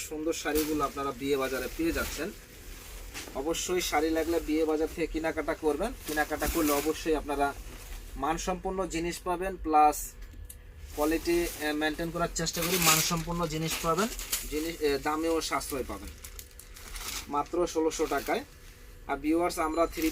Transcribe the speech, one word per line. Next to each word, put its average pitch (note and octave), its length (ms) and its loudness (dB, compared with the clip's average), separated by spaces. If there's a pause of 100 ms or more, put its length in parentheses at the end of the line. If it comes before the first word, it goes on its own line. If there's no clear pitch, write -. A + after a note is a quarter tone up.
সুন্দর D#3 340 -2
শাড়িগুলো D3+ 460 2
আপনারা C#3 220 -4 (100)
বিয়ে C#3 220 2
বাজারে C3 340 -2
পেয়ে D#3+ 220 2
যাচ্ছেন। D3 300 -2 (1120)
অবশ্যই E3 500 0
শাড়ি D#3+ 200 4
লাগলে D#3+ 280 2 (100)
বিয়ে D#3 220 4
বাজার D#3 240 2
থেকে D#3+ 180 -2
কেনাকাটা D#3 420 -2 (100)
করবেন। D#3 260 2 (160)
কেনাকাটা D3+ 480 0
করলে D#3 180 4 (100)
অবশ্যই D#3 380 2
আপনারা C#3+ 260 0 (760)
মানসম্পন্ন F3+ 540 -2 (160)
জিনিস E3 220 -2 (120)
পাবেন, F3+ 240 0 (120)
প্লাস D3+ 320 8 (1000)
কোয়ালিটি, D#3+ 500 2
আহ, D3+ 340 -2
মেনটেন D#3 340 0
করার E3+ 260 0
চেষ্টা E3 240 -2
করি। F#3 120 2 (140)
মানসম্পন্ন E3 500 2 (140)
জিনিস D#3+ 200 0 (100)
পাবেন, E3+ 240 4 (440)
জিনিস, D#3+ 240 -2
আহ, C#3+ 300 4
দামেও D#3+ 300 2 (120)
সাশ্রয় C3+ 440 -2
পাবেন G2 200 -10 (1160)
মাত্র D3 280 0 (180)
ষোলোশো D#3+ 300 4 (100)
টাকায়। E3+ 280 0 (680)
আর C#3 140 0
ভিউয়ার্স, E3+ 340 2
আমরা D#3+ 240 2 (120)
থ্রি D#3+ 180 2